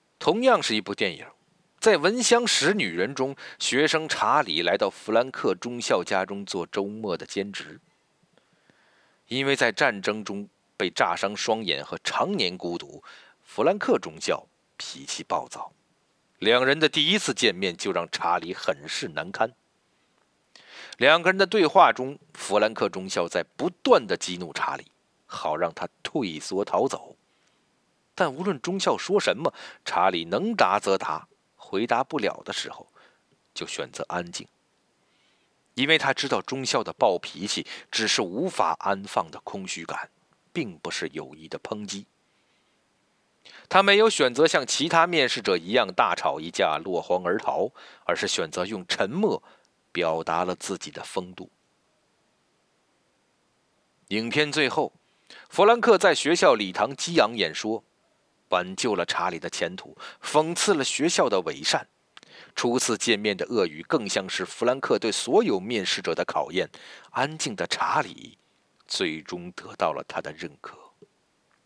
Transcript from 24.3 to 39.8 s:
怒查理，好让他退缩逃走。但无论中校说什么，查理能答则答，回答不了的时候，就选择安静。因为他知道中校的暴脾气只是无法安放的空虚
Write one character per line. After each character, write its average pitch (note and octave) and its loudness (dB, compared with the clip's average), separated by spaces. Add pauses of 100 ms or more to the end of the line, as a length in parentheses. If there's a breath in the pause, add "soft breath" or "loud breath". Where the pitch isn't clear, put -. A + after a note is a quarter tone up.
怒 F2 -10
查 - -4
理， B1+ -16 (400)
好 - -4
让 E2 0
他 F2+ -6 (160)
退 F#2+ -2
缩 G2 -2
逃 G#2 2
走。 - -8 (1000)
但 D#3+ 0
无 D3+ -8
论 F3+ -2
中 F#3+ -4
校 E3 2
说 G3 0
什 G2+ 2
么， D#3 -2 (320 loud breath)
查 F2+ 2
理 F2 0
能 D3+ -2
答 G2+ 4
则 G2 0
答， D#2 -6 (300)
回 - -4
答 A#2+ 0
不 D#3 -6
了 G2+ -2
的 - -10
时 - -8
候， - -16 (640 soft breath)
就 - -10
选 C2+ -8
择 - -10
安 F2 -6
静。 - -12 (1300)
因 C3+ 0
为 D#3+ 6
他 C#3 2
知 - -4
道 B2 2
中 C3 -6
校 A#2+ 0
的 - -8
暴 F#2 2
脾 - -10
气 - -4 (240 loud breath)
只 A2 -2
是 A#2 0
无 G#2+ -4
法 E2 0
安 G2 -2
放 G2 -2
的 - -16
空 G2 -10
虚 E2+ -8